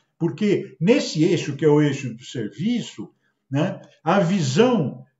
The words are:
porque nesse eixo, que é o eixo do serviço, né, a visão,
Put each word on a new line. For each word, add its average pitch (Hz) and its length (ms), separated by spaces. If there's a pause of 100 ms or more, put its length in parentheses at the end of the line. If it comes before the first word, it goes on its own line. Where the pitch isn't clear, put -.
(180)
porque 170 600
nesse 196 440
eixo, 151 320
que 160 80
é 151 40
o 147 140
eixo 131 320
do - 100
serviço, 165 880 (400)
né, 151 300 (240)
a 190 160
visão, 170 840 (160)